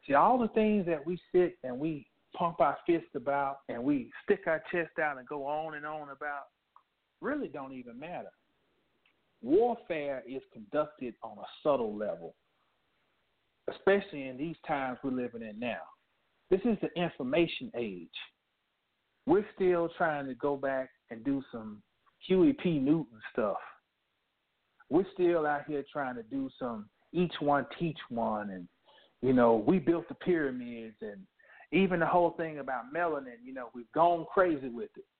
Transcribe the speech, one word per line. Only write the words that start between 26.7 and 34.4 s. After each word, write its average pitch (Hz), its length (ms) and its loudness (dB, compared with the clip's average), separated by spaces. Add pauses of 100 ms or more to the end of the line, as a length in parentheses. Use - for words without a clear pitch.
each 170 280 0
one 143 260 2 (120)
teach 165 200 -2 (100)
one, 110 420 -2
and, 90 180 -12 (520)
you 127 120 4
know, 117 240 8 (100)
we 180 120 6
built 165 300 2
the - 60 -10
pyramids, 123 880 -2
and 101 180 -12 (520)
even 180 280 4
the 160 60 4
whole 170 260 4
thing 160 260 -6
about 131 360 -6
melanin, 143 500 -2
you 131 80 -14
know, 123 220 -12
we've 117 180 -14
gone 170 400 4
crazy 156 360 4